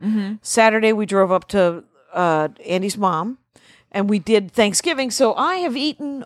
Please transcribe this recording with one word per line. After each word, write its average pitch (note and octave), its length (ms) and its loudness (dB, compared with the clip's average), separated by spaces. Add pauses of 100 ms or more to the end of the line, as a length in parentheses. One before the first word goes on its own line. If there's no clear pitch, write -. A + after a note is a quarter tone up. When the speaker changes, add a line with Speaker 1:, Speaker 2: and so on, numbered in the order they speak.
Speaker 1:
Mm-hmm. G#3 400 -4
Speaker 2:
Saturday, A3 520 4
we G#3+ 120 -2
drove F#3+ 260 2
up F#3 180 0
to, F3 340 0 (300)
uh, D#3+ 360 0 (160)
Andy's F#3+ 320 -2
mom, G3 400 -2 (560)
and G3+ 160 -2
we G#3 100 0
did G3+ 320 0
Thanksgiving. B3+ 580 0
So A3 260 2
I E4 220 -2
have E4+ 200 -4
eaten C#4+ 480 -6